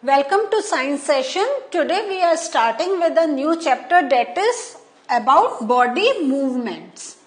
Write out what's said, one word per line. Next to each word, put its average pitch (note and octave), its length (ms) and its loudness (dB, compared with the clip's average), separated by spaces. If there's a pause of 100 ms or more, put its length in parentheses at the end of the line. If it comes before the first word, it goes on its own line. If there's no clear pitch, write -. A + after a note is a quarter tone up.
welcome C#4 480 2
to A4 140 0
science C#4 400 -2
session. D4+ 440 0 (220)
Today F4 400 -2
we F#4 140 -2
are E4+ 120 4
starting E4 640 -2
with D#4+ 200 0
a E4 80 2
new D4 340 0
chapter, C#4+ 480 2
that B3+ 260 0
is A4 420 -2 (300)
about B3 600 2
body B3 400 2 (160)
movements. B3 1040 -6